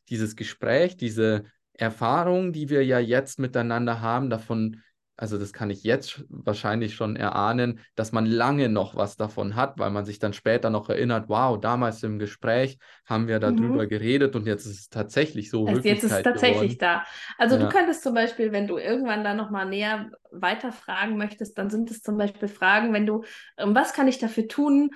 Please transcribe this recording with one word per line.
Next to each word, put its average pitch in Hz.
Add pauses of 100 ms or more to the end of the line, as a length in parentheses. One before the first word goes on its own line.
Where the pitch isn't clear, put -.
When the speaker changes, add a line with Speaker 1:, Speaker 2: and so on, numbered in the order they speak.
Speaker 1:
dieses 110
Gespräch, 135
diese 110 (280)
Erfahrung, 170
die 151
wir 139
ja 127
jetzt 123
miteinander 120
haben, 120
davon, 110 (340)
also 104
das 101
kann 107
ich 98
jetzt 135
sch-, 139
wahrscheinlich 110
schon 110
erahnen, 113 (140)
dass 113
man 113
lange 123
noch 104
was 101
davon 104
hat, 131
weil 101
man 104
sich 101
dann 101
später 113
noch 107
erinnert, 113
"Wow, 113
damals 113
im 110
Gespräch 117 (280)
haben 113
wir 110
da 107
Speaker 2:
Mhm. 117
Speaker 1:
drüber 117
geredet 123
und 104
jetzt 104
ist 101
es -
tatsächlich 127
so 110
Speaker 2:
Also 123
jetzt 208
ist 220
es -
Speaker 1:
Wirklichkeit 196
Speaker 2:
tatsächlich 214
Speaker 1:
geworden." -
Speaker 2:
da. 175 (340)
Also 233
du 233
Speaker 1:
Ja. 208
Speaker 2:
könntest 339
zum 247
Beispiel, 226
wenn 202
du 175
irgendwann 226
da 208
nochmal 208
näher 208 (220)
weiterfragen 208
möchtest, 208
dann 196
sind 226
es -
zum 208
Beispiel 202
Fragen, 208
wenn 208
du, 214 (360)
ähm, 208
"Was 285
kann 269
ich 262
dafür 220
tun, 285